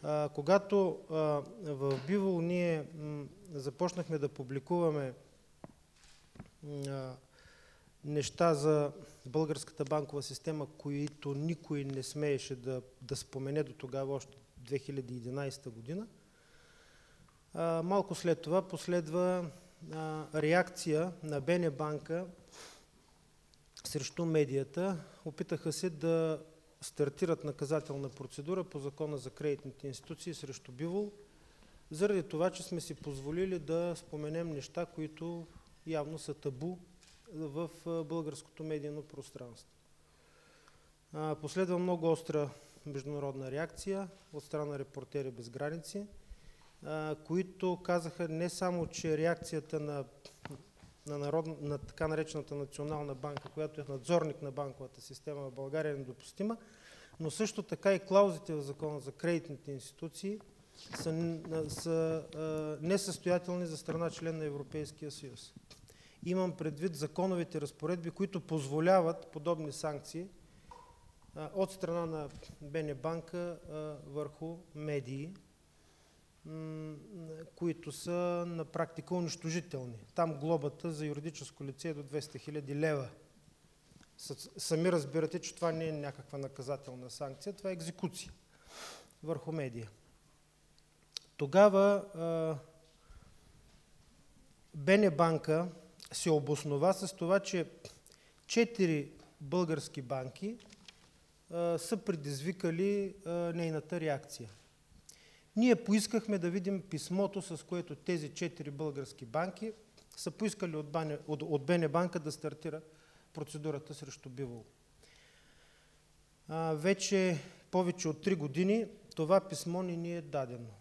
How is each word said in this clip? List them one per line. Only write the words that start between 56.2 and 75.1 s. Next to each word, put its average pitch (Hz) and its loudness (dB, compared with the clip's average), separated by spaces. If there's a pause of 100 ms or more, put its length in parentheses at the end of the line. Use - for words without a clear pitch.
но 160 0
също 208 -2
така 196 4
и 185 4
клаузите 185 6
в 151 -2
Закона 143 -6
за 131 -10
кредитните 160 -2
институции 165 -8 (560)
са 165 -2
н-, 160 -2
са, 160 2 (100)
а, 147 -8 (420)
несъстоятелни 180 2
за 165 -4
страна 165 -2
член 160 -4
на 156 -2
Европейския 143 -6
съюз. 127 -14 (720)
Имам 180 2
предвид 160 -2
законовите 170 0
разпоредби, 160 -4
които 190 -2
позволяват 160 4
подобни 156 -2
санкции, 156 -6 (1080)
а, 151 -8
от 185 2
страна 170 -2
на 156 -4 (320)
Б 151 -2
Н 147 -2
банка, 160 -4
а, 170 -6 (300)
върху 147 -6 (180)
медии, 147 -4 (1120)